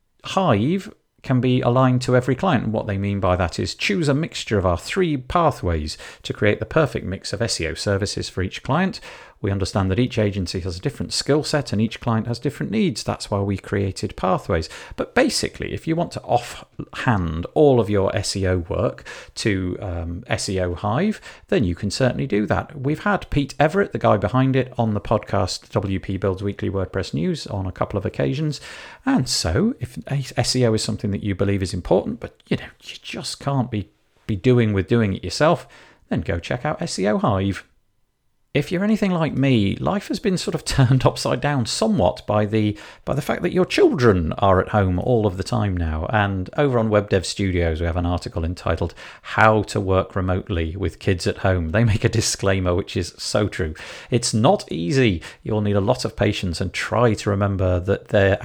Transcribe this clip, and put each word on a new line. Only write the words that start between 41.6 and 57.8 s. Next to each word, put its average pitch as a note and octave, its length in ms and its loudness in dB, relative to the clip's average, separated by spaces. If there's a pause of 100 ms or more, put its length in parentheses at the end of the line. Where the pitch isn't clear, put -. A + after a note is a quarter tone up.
somewhat G3 600 2
by G#2+ 200 2
the, G#2+ 320 0 (260)
by - 100 -2
the C#3+ 80 -2
fact - 200 -4
that F3 100 0
your F3+ 140 2
children A#2+ 640 4
are F#2+ 260 4
at - 120 0
home F#2 280 2
all A2+ 280 2
of F#2+ 100 -2
the F#2+ 80 -4
time G#2 320 0
now. D#2+ 300 -2
And G2 500 0
over C#3 220 2
on A2 100 2
Web G#2 220 2
Dev F#2+ 160 2
Studios, E2+ 520 0
we E2+ 80 -2
have E2 120 -2
an E2+ 80 0
article E2+ 400 -2
entitled F2 480 -2 (260)
"How G#2+ 440 4
to - 160 -2
Work F#2+ 360 2
Remotely F2+ 600 -2
with F2+ 220 -4
Kids - 280 0
at - 120 0
Home." F2+ 320 0
They A2 140 4
make G#2 200 2
a A#2 40 6
disclaimer, F#2+ 640 0
which - 220 -2
is F2 220 -4
so G#2+ 300 0
true. D#2 260 -4 (360)
It's A#2+ 220 0
not C#3 400 4
easy. C3+ 500 2 (200)
You'll G#2+ 180 -2
need G2+ 160 2
a G2+ 40 2
lot A2+ 260 0
of G#2+ 100 -10
patience G2+ 420 0
and F#2 140 -4
try A2+ 420 2
to - 160 -2
remember G2 500 2